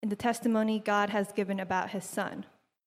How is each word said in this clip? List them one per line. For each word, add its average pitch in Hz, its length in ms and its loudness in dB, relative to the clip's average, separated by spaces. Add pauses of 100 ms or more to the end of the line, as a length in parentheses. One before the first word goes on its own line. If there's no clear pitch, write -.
in 214 80 -2
the 208 40 0
testimony 220 640 2
God 208 300 2
has 202 240 0
given 196 260 -2
about 185 320 -2
his 190 140 -6
Son. - 400 -6 (420)